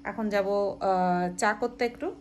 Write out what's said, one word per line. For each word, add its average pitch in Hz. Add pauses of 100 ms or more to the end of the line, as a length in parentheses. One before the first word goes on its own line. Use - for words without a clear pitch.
এখন 208
যাব, 202
আহ, 185
চা 214
করতে 240
একটু। 285